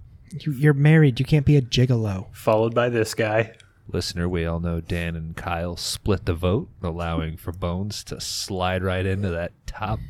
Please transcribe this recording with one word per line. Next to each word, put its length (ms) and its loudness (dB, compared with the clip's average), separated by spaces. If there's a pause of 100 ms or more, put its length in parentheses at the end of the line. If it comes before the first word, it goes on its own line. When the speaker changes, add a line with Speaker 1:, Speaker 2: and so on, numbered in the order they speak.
(320)
Speaker 1:
You, 200 -6
you're 220 4
married. 460 6
You 60 -2
can't 200 2
be 100 8
a 60 6
gigolo. 720 0
Speaker 2:
Followed 400 2
by 140 2
this 260 0
guy. 380 0 (340)
Speaker 3:
Listener, 420 -4
we 160 -2
all 160 -2
know 200 -2
Dan 340 -4
and 220 -8
Kyle 400 -6
split 500 -4
the 80 0
vote, 340 0 (140)
allowing 540 -4
for 160 -10
Bones 520 -6
to 160 -10
slide 600 -2
right 240 0
into 220 -2
that 240 -4 (140)
top 440 -6